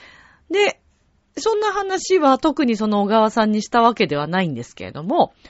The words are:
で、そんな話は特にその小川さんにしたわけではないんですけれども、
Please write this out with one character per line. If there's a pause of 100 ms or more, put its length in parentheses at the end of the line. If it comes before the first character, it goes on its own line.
(520)
で、 (560)
そ
ん
な
話
は
特
に
そ
の
小
川
さ
ん
に
し
た
わ
け
で
は
な
い
ん
で
す
け
れ
ど
も、 (160)